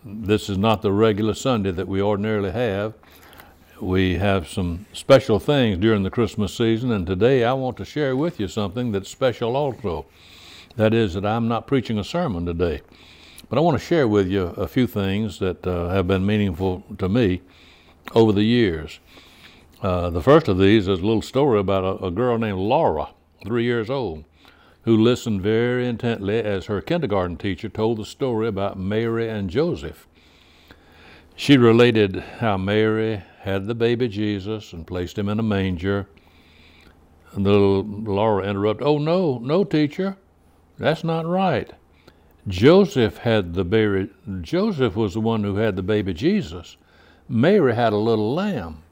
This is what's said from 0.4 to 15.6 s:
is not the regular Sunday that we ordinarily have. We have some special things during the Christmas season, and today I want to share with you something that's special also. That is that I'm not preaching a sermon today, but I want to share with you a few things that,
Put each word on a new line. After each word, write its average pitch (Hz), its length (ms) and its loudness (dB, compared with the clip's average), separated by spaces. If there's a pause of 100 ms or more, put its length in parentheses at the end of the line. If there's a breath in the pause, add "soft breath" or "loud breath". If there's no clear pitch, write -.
is 98 80 -2
not 104 240 2
the 104 100 0
regular 107 420 2
Sunday 107 380 -2
that 90 160 -6
we 98 140 -2
ordinarily 101 500 -2
have. 110 420 -4 (840 loud breath)
We 92 360 2
have 98 340 0
some 87 420 -4
special - 480 4
things 123 380 0
during 104 260 2
the 95 60 -2
Christmas 104 440 -2
season, 113 380 0
and 98 160 -2
today 113 380 2
I 123 80 0
want 131 240 -6
to 98 80 -12
share 147 320 -4
with 160 200 -2
you 98 120 -4
something 110 420 -4
that's 98 180 -4
special 120 460 -2
also. 104 500 -4 (680 loud breath)
That 110 180 2
is 110 200 0
that 98 120 -4
I'm 113 220 0
not 117 200 -4
preaching 123 320 0
a 101 40 -4
sermon 117 420 -4
today, 85 360 -2 (680 loud breath)
but 113 80 -2
I 143 40 2
want 160 180 2
to - 60 -8
share 151 240 2
with 101 180 4
you 92 200 0 (100)
a 95 100 -4
few 123 200 0
things 98 520 -2
that, 92 260 -4